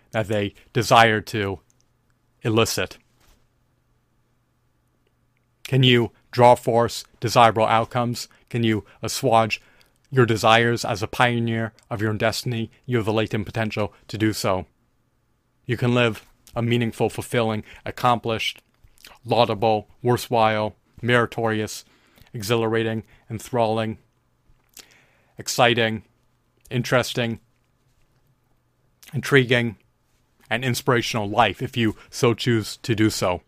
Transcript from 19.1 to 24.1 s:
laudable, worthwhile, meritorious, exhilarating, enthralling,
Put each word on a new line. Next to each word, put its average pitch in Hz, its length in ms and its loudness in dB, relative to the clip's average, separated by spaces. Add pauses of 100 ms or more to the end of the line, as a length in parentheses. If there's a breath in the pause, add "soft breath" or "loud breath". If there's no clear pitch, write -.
laudable, 110 640 2 (120)
worthwhile, 110 720 0 (260)
meritorious, 113 800 -2 (500 soft breath)
exhilarating, 113 720 -2 (260 soft breath)
enthralling, 110 680 -2 (1400 soft breath)